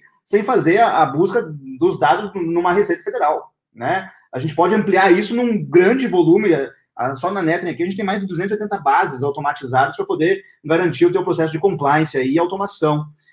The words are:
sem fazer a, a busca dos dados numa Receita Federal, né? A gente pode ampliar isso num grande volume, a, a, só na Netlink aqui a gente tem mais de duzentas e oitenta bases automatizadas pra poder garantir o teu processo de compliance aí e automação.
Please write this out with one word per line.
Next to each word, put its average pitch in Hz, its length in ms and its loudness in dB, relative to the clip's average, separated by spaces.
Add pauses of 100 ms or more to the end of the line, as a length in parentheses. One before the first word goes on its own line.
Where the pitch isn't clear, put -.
(260)
sem 208 160 0
fazer 196 380 2
a, 165 240 4
a - 20 2
busca 185 380 0 (340)
dos 170 220 0
dados 180 340 0
numa 175 400 0
Receita 185 300 0
Federal, - 500 -2 (180)
né? 165 380 -6 (240)
A 131 60 -8
gente 151 160 -6
pode 180 180 2
ampliar 196 380 2
isso 208 240 0
num 233 280 0
grande 190 440 4
volume, 175 480 4
a, 135 160 -4 (240)
a, 131 200 -4
só 175 140 -4
na 196 140 -4
Netlink 165 320 -2
aqui 160 80 -4
a - 20 -2
gente 196 120 -6
tem 214 80 -4
mais 196 140 -2
de 196 60 -6
duzentas 185 240 -6
e 214 60 -4
oitenta 208 260 -6
bases 151 400 0
automatizadas 143 760 -2
pra 196 120 -6
poder 185 340 0 (240)
garantir 165 400 2
o 175 60 4
teu 185 120 0
processo 160 280 -2
de 156 80 -4
compliance 151 580 0
aí 131 140 0
e 156 80 2
automação. 170 680 -2 (280)